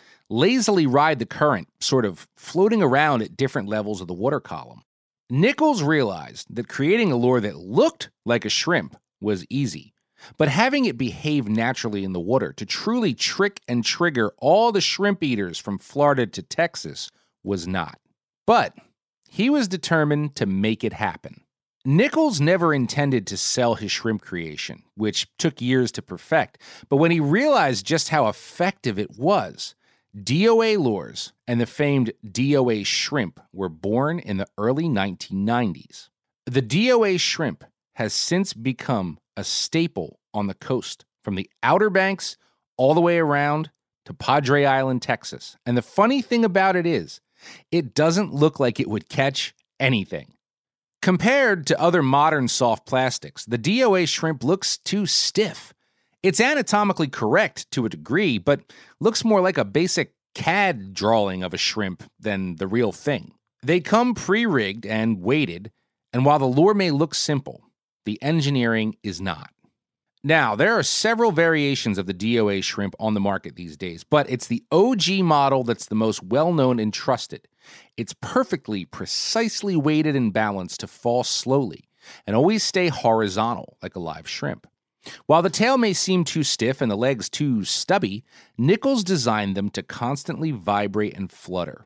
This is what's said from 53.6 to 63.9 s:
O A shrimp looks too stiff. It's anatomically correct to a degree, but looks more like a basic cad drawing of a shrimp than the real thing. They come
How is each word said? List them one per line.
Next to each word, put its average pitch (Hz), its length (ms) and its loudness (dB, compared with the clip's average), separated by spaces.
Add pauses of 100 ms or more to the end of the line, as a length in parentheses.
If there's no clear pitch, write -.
O 208 120 4
A 180 100 2
shrimp 156 380 -4
looks 180 340 -2
too 196 300 -4
stiff. - 680 -2 (480)
It's 185 180 2
anatomically 208 720 2
correct 135 600 0
to 123 140 -2
a 107 40 0
degree, 120 480 -2
but 143 240 2 (400)
looks 220 240 0
more 214 160 4
like 180 160 2
a 120 80 0
basic 151 480 -2 (200)
cad 160 600 0
drawing 98 500 2
of 90 100 -6
a 92 40 -6
shrimp 95 460 -4 (140)
than 95 380 -4
the 95 120 -6
real 110 260 0
thing. - 400 -4 (280)
They 165 200 0
come 233 320 2